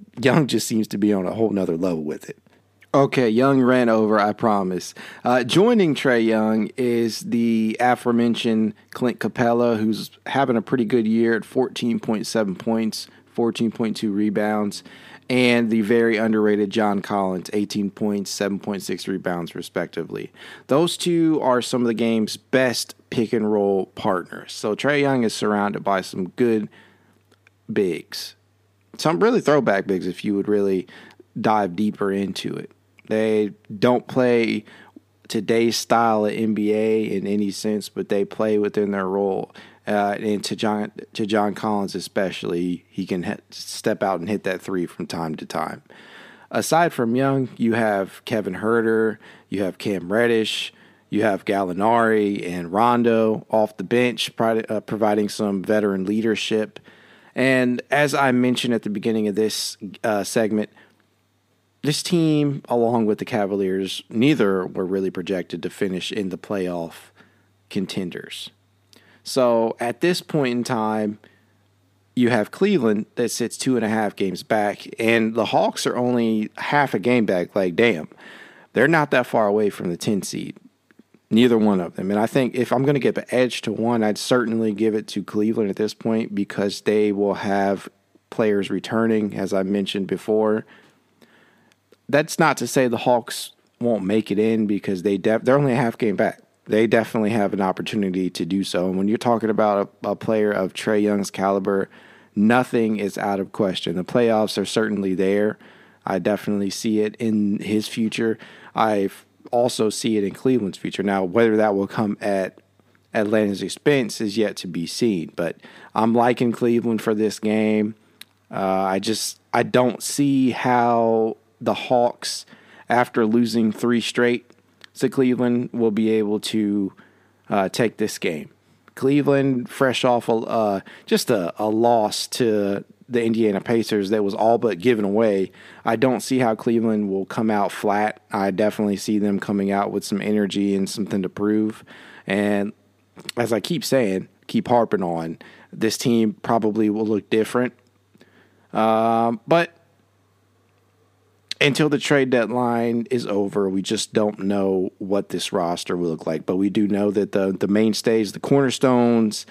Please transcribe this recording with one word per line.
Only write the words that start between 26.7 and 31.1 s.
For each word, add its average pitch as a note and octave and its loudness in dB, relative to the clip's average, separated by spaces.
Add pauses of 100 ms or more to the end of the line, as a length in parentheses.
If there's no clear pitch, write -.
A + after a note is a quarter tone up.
bigs. F#2+ -4 (640)
Some E3 0
really A3 4
throwback A2+ 2
bigs, F#2 -2
if F2+ -6
you G#2 0
would G2 -2
really G2 2 (520)